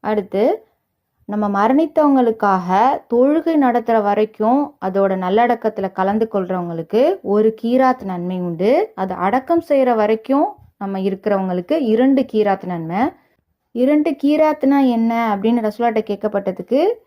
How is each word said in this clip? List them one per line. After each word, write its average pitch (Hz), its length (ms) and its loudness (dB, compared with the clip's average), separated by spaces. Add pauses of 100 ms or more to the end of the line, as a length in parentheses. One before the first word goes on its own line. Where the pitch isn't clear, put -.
அடுத்து, 208 640 -2 (600)
நம்ம 208 400 -2
மரணித்தவங்களுக்காக 240 1120 2 (360)
தொழுகை 311 480 2
நடத்துற 233 400 2
வரைக்கும் 214 840 0
அதோட 190 320 0
நல்லடக்கத்துல 208 760 0
கலந்து 208 400 0
கொள்றவங்களுக்கு 185 920 -2
ஒரு 214 400 0
கீராத் 254 400 0
நன்மை 180 380 -6
உண்டு. 190 540 0
அது 190 200 -6
அடக்கம் 262 540 -2
செய்யற 262 260 2
வரைக்கும் 220 520 0 (320)
நம்ம 196 200 -6
இருக்கிறவங்களுக்கு 190 760 -2
இரண்டு 262 500 2 (100)
கீராத் 202 320 0
நன்மை. 175 340 -6 (720)
இரண்டு 294 400 2
கீராத்னா 285 760 2
என்ன 226 480 0
அப்படின்னு 220 340 0
ரசூலாட்ட 226 320 -2
கேட்கப்பட்டதுக்கு 208 840 -2 (200)